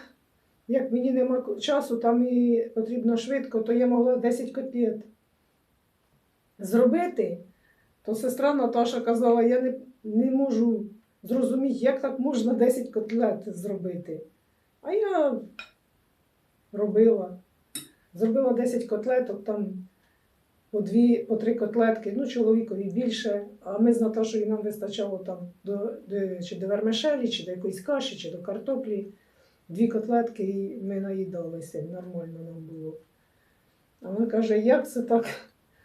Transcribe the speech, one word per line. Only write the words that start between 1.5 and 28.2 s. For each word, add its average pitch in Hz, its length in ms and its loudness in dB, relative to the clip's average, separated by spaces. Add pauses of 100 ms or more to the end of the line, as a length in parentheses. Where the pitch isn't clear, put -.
часу, 277 360 0
там 240 320 2
і 240 460 2
потрібно 226 420 0
швидко, 254 440 -2
то 226 120 0
я 247 140 4
могла 240 300 4
десять 247 360 0
котлет 240 480 -2 (1600)
зробити. 233 800 2 (680)
То 220 100 -2
сестра 262 400 0
Наташа 240 460 2
казала: 233 420 4
«Я 254 180 6
не, 254 140 0 (300)
не 226 260 2
можу 233 540 2 (380)
зрозуміти, 254 560 0
як 262 220 2
так - 180 -4
можна 247 360 2
десять 240 360 2
котлет 214 680 -2
зробити». 175 640 -8 (640)
А 311 100 -6
я 370 480 2 (1300)
робила. 202 680 4 (760)
Зробила 233 380 2
десять 240 320 0
котлеток, 233 600 -2
там 202 440 -6 (840)
по 208 100 -2
дві, 233 380 4
по - 180 -2
три 226 180 0
котлетки, 220 640 0
ну, 269 100 -2
чоловікові 220 640 0
більше. 208 560 -2 (140)
А 196 180 -6
ми 233 140 6
з 226 80 4
Наташою, 220 460 0
нам 214 160 -2
вистачало 202 560 -6
там 175 200 -10 (260)
до, 202 300 -6 (120)
до, 190 360 -4
чи - 140 -10
до 185 100 -6
вермишелі, 226 600 0
чи - 160 -6
до 180 60 -10
якоїсь 185 300 -6
каші, - 360 -4
чи 160 140 -12